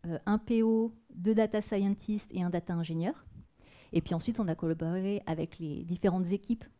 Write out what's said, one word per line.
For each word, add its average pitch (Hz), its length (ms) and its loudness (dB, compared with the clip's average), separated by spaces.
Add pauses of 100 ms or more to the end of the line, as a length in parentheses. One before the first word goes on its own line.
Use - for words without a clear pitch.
euh, 170 200 -4
un 208 120 2
P 226 240 2
O, 226 320 2 (180)
deux 202 220 2
data 214 260 4
scientists 202 720 0
et 180 120 -2
un 175 60 0
data 170 240 -2
ingénieur. 165 520 -2 (680)
Et 165 80 4
puis - 140 -4
ensuite, 226 240 -2
on 214 80 0
a 160 80 0
collaboré 175 720 -2
avec 160 320 -4
les 156 240 -6
différentes 180 480 0
équipes 202 340 -2 (160)